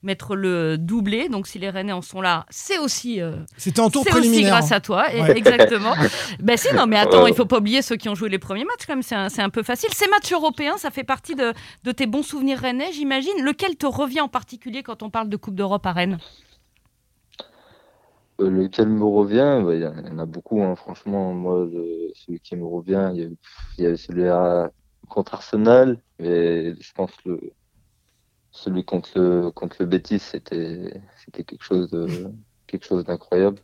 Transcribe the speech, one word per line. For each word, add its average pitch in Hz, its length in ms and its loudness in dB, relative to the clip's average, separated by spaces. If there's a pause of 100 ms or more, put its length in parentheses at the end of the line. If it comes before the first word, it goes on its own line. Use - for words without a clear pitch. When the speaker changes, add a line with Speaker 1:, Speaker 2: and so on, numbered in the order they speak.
Speaker 1:
mettre 196 320 -6
le 175 420 0
doublé. 214 520 -2
Donc 196 180 -6
si - 120 -14
les 190 100 -6
Rennais 196 240 -6
en 180 80 -6
sont 190 180 -12
là, 175 300 0
c'est - 280 -8
aussi, 240 440 -4
euh, 160 160 -6 (200)
Speaker 2:
C'était 190 220 -2
en 226 100 6
tour 277 140 0
Speaker 1:
c'est 392 80 4
aussi 330 80 6
Speaker 2:
préliminaire, 226 320 6
Speaker 1:
grâce 151 220 4
Speaker 2:
hein. - 20 4
Speaker 1:
à 202 60 2
toi, 208 320 0
et - 80 0
Speaker 2:
Ouais. 160 160 4
Speaker 1:
exactement. 233 580 6 (220)
Speaker 2:
<laughs> - 220 -10
Speaker 1:
Ben 226 180 2
si, 539 180 2
non, - 100 6
mais 214 120 4
attends, 208 260 8
Speaker 3:
Ouais. 233 80 8
Speaker 1:
il 220 40 4
faut 247 100 4
pas 226 140 2
oublier 214 220 2
ceux 240 140 -2
qui 214 140 -6
ont 208 60 -2
joué 202 120 -4
les 190 120 -2
premiers 202 260 -6
matchs, 480 200 -8
quand 311 80 -6
même, 262 100 -4
c'est - 120 -6
un, 190 140 -2
c'est 214 120 -6
un 196 80 0
peu 220 140 -4
facile. 254 300 -4
Ces 415 160 0
matchs 403 240 0
européens, 311 440 -2
ça 311 140 -8
fait 262 140 -8
partie 269 300 -6
de, 240 180 -2 (300)
de 254 80 -4
tes 269 140 -2
bons 262 180 -2
souvenirs 269 360 -2
rennais, 262 320 -4
j'imagine. 285 520 -2
Lequel 302 340 -2
te - 80 -4
revient 277 360 -2
en 277 80 -2
particulier 254 540 -10
quand - 180 -14
on 214 80 -12
parle 220 200 -4
de 202 80 -4
Coupe 196 180 -10
d'Europe 196 300 -2
à 180 80 -2
Rennes ? 180 260 -2 (2250)
Speaker 3:
Euh, 95 100 2
lequel 95 380 0
me 107 160 0
revient ? 107 600 2
Bah, 85 120 2
il 82 60 -2
y 82 40 -4
en 78 100 -8
a, 80 60 -14
il 80 60 -14
y - 20 -14
en 82 80 -10
a 80 80 -6
beaucoup, 90 380 -4
hein. 92 120 -2
Franchement, 95 560 -6
moi, 90 280 -2 (120)
le, 85 440 -8
celui 85 240 -14
qui - 160 -14
me 87 100 -8
revient, 92 480 -2
il 87 60 -6
y 85 40 -6
a 82 40 -8
eu, 85 100 -14 (400)
il 90 60 -2
y 87 40 4
a 85 40 2
eu 85 60 -2
celui 90 320 -2
à, 87 420 2 (380)
contre - 260 -4
Arsenal, 120 680 4 (160)
et 85 640 0
je - 160 -20
pense 95 160 -4 (120)
le, 90 160 -6 (1120)
celui 92 340 -6
contre - 300 -6
le, 87 380 2
contre - 300 -10
le 90 40 0
Betis, 92 320 -2
c'était, - 760 -8 (320)
c'était - 200 -16
quelque - 200 -18
chose 90 280 -2
de, 85 160 -4
Speaker 2:
<laughs> 90 240 -8 (360)
Speaker 3:
quelque - 200 -10
chose 90 160 -2
d'incroyable. 92 600 0